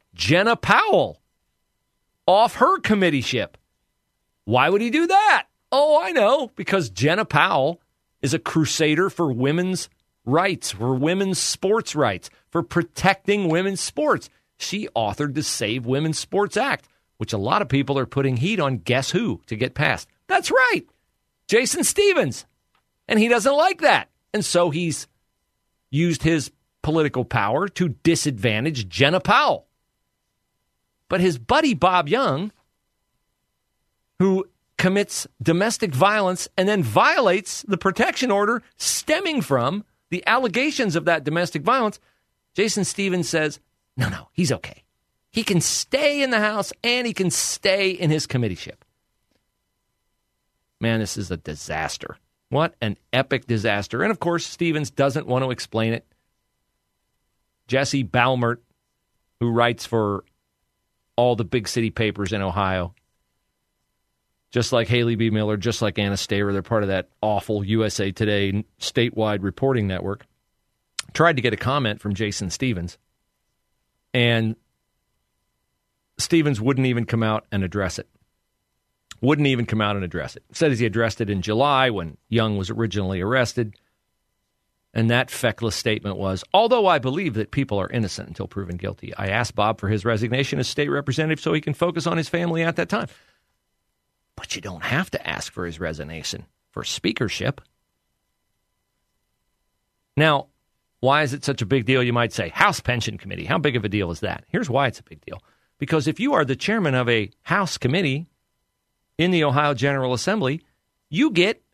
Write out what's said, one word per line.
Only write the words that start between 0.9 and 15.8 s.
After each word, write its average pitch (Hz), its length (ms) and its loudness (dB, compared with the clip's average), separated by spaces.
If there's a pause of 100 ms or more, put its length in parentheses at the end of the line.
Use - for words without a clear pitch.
off 202 300 4
her 359 240 4
committee 180 420 2
ship. 110 360 -4 (880)
Why 123 240 4
would 202 120 2
he 233 80 -2
do 320 180 2
that? 392 400 4 (260)
Oh, 294 280 4
I 370 100 -2
know, 262 440 2
because 180 340 -2
Jenna 151 360 0
Powell 165 560 2 (400)
is 139 120 -2
a 160 60 0
crusader 160 680 2
for 156 240 0
women's 165 560 0 (340)
rights, 165 480 0
for 117 240 -2
women's 180 420 0
sports - 580 -2
rights, 110 340 0 (200)
for 165 140 0
protecting 185 880 0
women's 185 320 0
sports. - 480 -2 (280)
She - 380 -6
authored 117 380 -2
the 147 100 -2
Save 117 420 -4